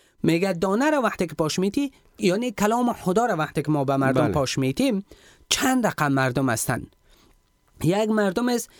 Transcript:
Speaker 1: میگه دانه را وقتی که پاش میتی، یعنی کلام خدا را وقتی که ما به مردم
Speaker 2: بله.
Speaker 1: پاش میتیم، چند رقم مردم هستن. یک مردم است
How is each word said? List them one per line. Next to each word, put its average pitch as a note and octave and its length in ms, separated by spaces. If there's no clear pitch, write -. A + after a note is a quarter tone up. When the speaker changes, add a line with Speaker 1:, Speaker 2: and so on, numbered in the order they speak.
Speaker 1:
میگه E3+ 300
دانه G3 380
را D4 100
وقتی G3 260
که D#3 80
پاش D#3 240
میتی، C4+ 340
یعنی G#3+ 320
کلام A3+ 420
خدا F#3+ 340
را G#3 100
وقتی D#3 260
که D3 80
ما D3 140
به C#3 120
مردم C3 280
Speaker 2:
بله. G#2+ 80
Speaker 1:
پاش C3+ 260
میتیم، G3 460
چند B3+ 380
رقم D3 260
مردم C3 380
هستن. A#2 320
یک G3+ 240
مردم G#3+ 400
است A#3+ 320